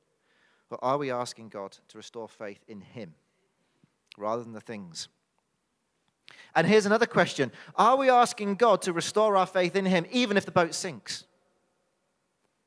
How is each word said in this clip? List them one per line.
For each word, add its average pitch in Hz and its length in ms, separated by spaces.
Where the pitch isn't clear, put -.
or 120 140
are 131 140
we 143 140
asking 123 360
God 98 300
to - 100
restore 110 300
faith 101 400
in 107 140
him 87 340
rather 110 260
than 113 80
the 110 80
things? 98 480
And 165 140
here's 208 180
another 220 200
question. 170 480
Are 226 180
we 269 140
asking 220 460
God 202 260
to 185 100
restore 202 460
our 185 80
faith 180 320
in 196 80
him 185 260
even 247 240
if 190 80
the 185 80
boat 170 240
sinks? - 480